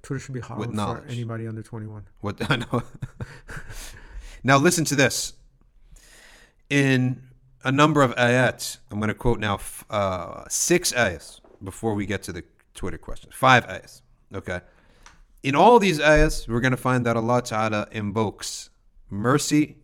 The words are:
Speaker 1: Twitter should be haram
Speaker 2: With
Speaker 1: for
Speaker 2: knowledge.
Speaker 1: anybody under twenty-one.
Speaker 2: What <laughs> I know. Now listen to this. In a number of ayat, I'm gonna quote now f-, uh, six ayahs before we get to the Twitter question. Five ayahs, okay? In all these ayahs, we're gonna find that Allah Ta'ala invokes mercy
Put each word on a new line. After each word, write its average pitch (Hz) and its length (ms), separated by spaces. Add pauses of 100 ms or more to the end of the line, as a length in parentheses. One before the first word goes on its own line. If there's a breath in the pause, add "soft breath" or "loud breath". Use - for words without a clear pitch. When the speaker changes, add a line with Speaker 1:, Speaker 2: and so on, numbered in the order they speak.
Speaker 1:
Twitter 135 160
should 135 140
be 123 80
haram 117 180
Speaker 2:
With 113 120
Speaker 1:
for - 40
Speaker 2:
knowledge. 208 340
Speaker 1:
anybody 117 380
under 110 160
twenty-one. 107 400 (160)
Speaker 2:
What 196 220
<laughs> 110 100
I 139 60
know. 123 260 (1600 loud breath)
Now 135 140
listen 165 280
to 139 100
this. - 380 (1400 soft breath)
In 131 540 (400)
a 139 80
number 147 300
of 123 140
ayat, 123 600 (140)
I'm 104 80
gonna 107 140
quote 117 260
now 104 160
f-, - 340
uh, 95 600
six - 460
ayahs 104 460 (220)
before 107 320
we 101 100
get 98 180
to 92 100
the 82 100 (300)
Twitter 87 240
question. - 360
Five 127 360
ayahs, - 320 (340)
okay? 92 260 (840 soft breath)
In 135 120
all 220 240
these 180 220
ayahs, 151 460
we're 117 120
gonna 127 180
find 127 280
that 117 100
Allah 120 260
Ta'ala 110 500
invokes 104 800 (400)
mercy 139 760